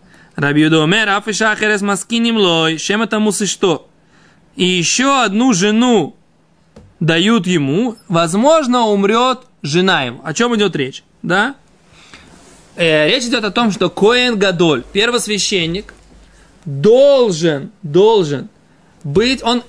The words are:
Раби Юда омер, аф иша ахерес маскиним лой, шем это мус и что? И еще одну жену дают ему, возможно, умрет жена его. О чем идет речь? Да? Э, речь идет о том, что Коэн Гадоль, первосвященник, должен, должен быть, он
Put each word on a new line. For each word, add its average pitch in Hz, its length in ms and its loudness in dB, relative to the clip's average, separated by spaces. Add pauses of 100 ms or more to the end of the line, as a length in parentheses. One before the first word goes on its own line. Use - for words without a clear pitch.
(340)
Раби 143 280 0
Юда 160 200 4
омер, 208 260 0
аф 202 200 -2
иша 214 240 0
ахерес 214 280 -2
маскиним 226 560 -2
лой, 165 420 2
шем 208 240 -2
это 214 180 -2
мус 214 220 0
и 202 40 -2
что? 175 420 -2 (680)
И 185 80 -2
еще 214 560 0
одну 226 320 0
жену 208 640 0 (840)
дают 175 480 0
ему, 180 500 -2 (120)
возможно, 233 800 0
умрет 220 600 0 (160)
жена 165 400 0
его. 123 220 -8
О 160 100 -6
чем 240 220 0
идет 202 180 0
речь? - 300 -8 (180)
Да? 202 320 -2 (1200)
Э, 156 320 0
речь 233 180 0
идет 233 200 -4
о 202 80 -4
том, 233 180 0
что 180 200 -2
Коэн 240 460 2
Гадоль, 175 460 0 (100)
первосвященник, 202 1000 -4 (720)
должен, 175 1040 2 (120)
должен 175 680 2 (560)
быть, 226 400 -2
он 240 240 -2